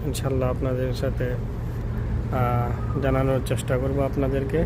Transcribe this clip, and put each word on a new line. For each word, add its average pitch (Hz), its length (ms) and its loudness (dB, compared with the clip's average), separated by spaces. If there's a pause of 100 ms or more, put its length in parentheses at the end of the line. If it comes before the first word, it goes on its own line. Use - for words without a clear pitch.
ইনশাল্লাহ 131 460 0
আপনাদের 127 360 0 (120)
সাথে, 131 320 -2
আহ, - 1300 0 (360)
জানানোর 135 360 4 (100)
চেষ্টা 131 320 0
করব 135 160 0 (120)
আপনাদেরকে 135 560 0